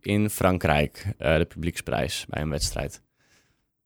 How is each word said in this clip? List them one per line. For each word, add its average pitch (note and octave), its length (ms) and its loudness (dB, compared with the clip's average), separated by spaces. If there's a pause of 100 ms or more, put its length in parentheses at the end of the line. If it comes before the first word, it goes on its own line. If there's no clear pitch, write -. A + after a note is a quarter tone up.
in G#2 280 2
Frankrijk, E2 760 2 (120)
eh, D#2 200 4
de E2 80 2
publieksprijs - 840 -4
bij - 120 -4
een D#2 80 -2
wedstrijd. - 520 -4 (840)